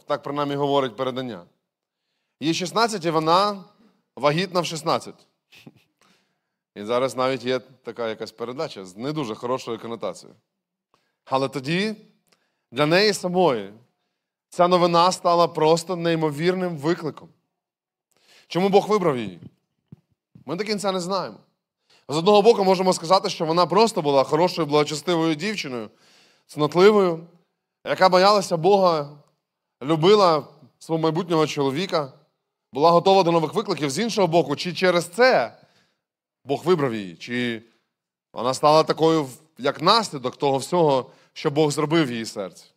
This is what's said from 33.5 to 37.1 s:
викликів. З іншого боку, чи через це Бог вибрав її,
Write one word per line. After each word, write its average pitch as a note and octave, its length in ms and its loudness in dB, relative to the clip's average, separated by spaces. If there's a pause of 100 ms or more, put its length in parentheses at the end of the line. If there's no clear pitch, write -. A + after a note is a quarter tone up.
викликів. D#3+ 360 -4
З C3 80 -6
іншого G#3 280 0
боку, D3+ 300 0
чи F3+ 160 -8
через F3 360 0
це G#3 500 2 (840)
Бог B2+ 200 -4
вибрав D3 300 0
її, F#2 220 -10